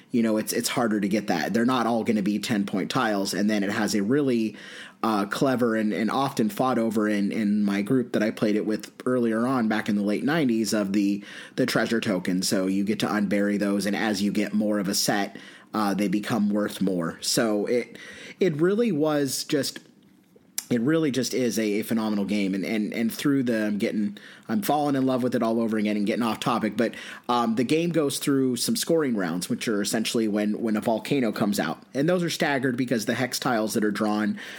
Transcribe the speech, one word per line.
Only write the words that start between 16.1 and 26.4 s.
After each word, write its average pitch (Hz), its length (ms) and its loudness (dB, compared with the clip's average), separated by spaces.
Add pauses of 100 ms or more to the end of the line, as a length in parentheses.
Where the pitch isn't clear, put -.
worth 104 320 -2
more. 92 400 -2
So 107 460 0
it, 120 320 -2 (420)
it 175 160 2
really 202 360 2
was 147 520 0
just, - 340 -2 (920)
it 123 100 2
really 156 300 2
just 120 240 -2
is 113 240 0
a, 107 220 0
a - 20 -2
phenomenal 110 420 0
game. 98 300 0
And, 95 100 -2
and, 107 300 -2
and 113 180 0
through 139 320 0
the, 113 220 0
I'm 104 120 -2
getting, 104 380 -2 (320)
I'm 110 140 0
falling 147 340 2
in 131 80 2
love 131 180 2
with 123 120 0
it 120 80 0
all 113 180 2
over 110 160 0
again 104 220 0
and 104 80 0
getting 107 160 0
off 110 180 0